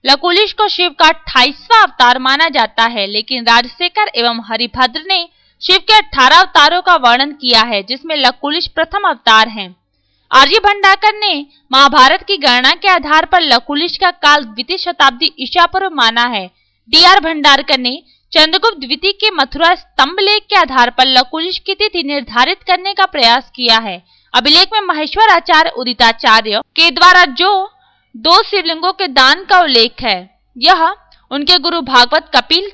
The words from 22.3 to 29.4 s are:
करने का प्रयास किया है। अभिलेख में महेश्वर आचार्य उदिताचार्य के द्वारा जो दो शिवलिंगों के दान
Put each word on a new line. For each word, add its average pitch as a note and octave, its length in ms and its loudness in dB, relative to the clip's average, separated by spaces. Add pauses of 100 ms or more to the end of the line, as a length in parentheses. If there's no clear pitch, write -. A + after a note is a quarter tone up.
करने F#4 320 -4
का G4 120 0
प्रयास C4 480 0
किया A3+ 240 0
है। G3 240 -8 (320)
अभिलेख D#4 380 2
में G#4+ 80 -2
महेश्वर F4+ 480 0
आचार्य E4+ 420 2
उदिताचार्य A3+ 880 0 (160)
के E4 140 2
द्वारा F4 340 4
जो F#4+ 500 -2 (420)
दो E4 260 2
शिवलिंगों F4 500 -4
के F#4 160 -6
दान C#4 360 0